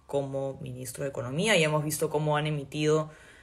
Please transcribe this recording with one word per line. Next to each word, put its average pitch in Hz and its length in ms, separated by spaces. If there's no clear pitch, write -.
como 135 560
ministro 127 420
de 139 60
Economía. 160 480
Ya 156 80
hemos 151 180
visto 156 240
cómo 151 300
han 151 80
emitido 151 640